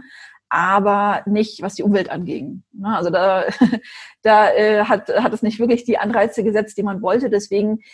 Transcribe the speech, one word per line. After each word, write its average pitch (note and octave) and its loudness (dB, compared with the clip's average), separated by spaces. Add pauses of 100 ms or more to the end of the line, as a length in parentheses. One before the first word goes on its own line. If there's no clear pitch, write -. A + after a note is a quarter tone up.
(500)
aber G3+ 2
nicht, G#3+ -2
was G3 -8
die - -6
Umwelt G3 2
anging. - -8 (100)
Ne, G3+ -6
also E3+ -2
da, F#3+ 2 (400)
<laughs> - -20
da, G#3+ 6
äh, G#3+ 2
hat, G#3+ -2
hat A3+ 0
es - -6
nicht A3 -2
wirklich A#3 0
die A#3 0
Anreize A3+ 0
gesetzt, G#3+ -2
die G3 -4
man G3 -4
wollte. A#3 0
Deswegen, G#3 -2 (140)